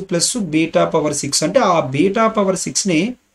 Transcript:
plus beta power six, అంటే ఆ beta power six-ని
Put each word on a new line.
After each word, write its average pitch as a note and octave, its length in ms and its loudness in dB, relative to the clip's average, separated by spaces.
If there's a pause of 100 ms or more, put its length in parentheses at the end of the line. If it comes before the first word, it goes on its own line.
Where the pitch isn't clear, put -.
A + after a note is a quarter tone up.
plus E3+ 180 0 (260)
beta D#3+ 300 2 (100)
power D3+ 280 0
six, C#3 100 -6 (160)
అంటే G3+ 120 2 (140)
ఆ E3 40 2 (180)
beta G3 300 2 (120)
power F#3+ 180 0 (100)
six-ని D#3+ 340 0 (360)